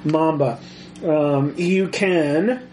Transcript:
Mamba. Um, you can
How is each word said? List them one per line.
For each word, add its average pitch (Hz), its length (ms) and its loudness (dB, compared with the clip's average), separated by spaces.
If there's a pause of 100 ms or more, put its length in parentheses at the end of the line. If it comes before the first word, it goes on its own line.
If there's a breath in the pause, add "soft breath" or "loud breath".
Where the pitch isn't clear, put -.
Mamba. 151 540 0 (480 loud breath)
Um, 147 520 2
you 185 300 2
can 185 840 0